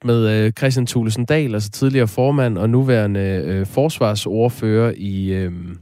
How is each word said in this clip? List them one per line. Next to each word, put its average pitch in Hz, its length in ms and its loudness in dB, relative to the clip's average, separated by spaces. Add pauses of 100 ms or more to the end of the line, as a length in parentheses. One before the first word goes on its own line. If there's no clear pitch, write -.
med, 110 420 2
øh, 110 80 2
Kristian 131 320 0
Thulesen 117 400 -2
Dahl, 147 280 0
altså 104 180 -4
tidligere 131 360 0
formand 127 500 0
og 107 120 0
nuværende, 104 760 2
øh, 95 200 -2
forsvarsordfører 113 1300 0
i, 98 360 -4
øh, 95 180 -2 (300)